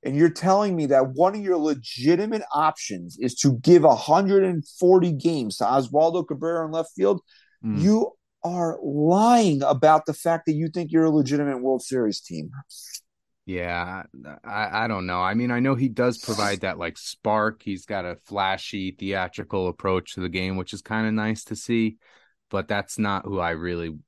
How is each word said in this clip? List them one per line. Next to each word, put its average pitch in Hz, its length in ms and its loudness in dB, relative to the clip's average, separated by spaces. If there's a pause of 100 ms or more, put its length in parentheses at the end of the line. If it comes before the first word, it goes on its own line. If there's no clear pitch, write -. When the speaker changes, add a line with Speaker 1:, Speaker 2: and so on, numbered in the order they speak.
Speaker 1:
and 135 120 -4
you're 160 140 6
telling 190 460 2
me 156 100 0
that 135 240 4
one 175 260 2
of 214 60 -8
your 185 160 0
legitimate 156 840 0 (100)
options 143 680 -2
is 123 160 -4
to 127 240 2
give 165 240 8
a 143 120 8
hundred 190 500 2
and 170 180 -2 (160)
forty 180 320 6
games 139 460 -2
to 113 80 -2
Oswaldo 139 600 2
Cabrera 160 400 -4
in 156 60 -10
left 160 240 -6
field, 190 260 0 (440)
Speaker 2:
Mm. 113 160 -2
Speaker 1:
you 220 300 2 (340)
are 170 360 -4
lying 170 800 4
about 151 420 4
the 156 80 -4
fact 165 320 -2
that 160 80 0
you 156 160 -2
think 160 220 -6
you're 160 120 4
a 160 60 4
legitimate 143 520 0
World 131 200 0
Series 117 400 -2
team. - 300 -12 (920)
Speaker 2:
Yeah, 87 580 -6 (400)
I, 104 400 -4
I 117 40 -2
don't 95 200 -4
know. 90 140 -2
I 95 120 -2
mean, 120 160 0
I 120 100 0
know 135 140 2
he 127 160 0
does 120 300 -2
provide 101 420 -4
that, 92 160 -6
like, 85 220 -8
spark. 107 640 -2
He's 95 240 -10
got 95 180 -6
a 87 100 -10
flashy, 95 760 -4
theatrical 95 760 -6
approach 92 460 -4
to - 60 -12
the 90 100 -6
game, 92 260 -4
which 92 160 -8
is 98 120 -12
kinda 110 280 -2
nice 110 340 -4
to 107 100 -10
see. 113 420 -2 (540)
But 95 160 -4
that's 101 300 -6
not 101 280 -2
who 95 140 -6
I 85 120 -2
really 85 460 -6 (100)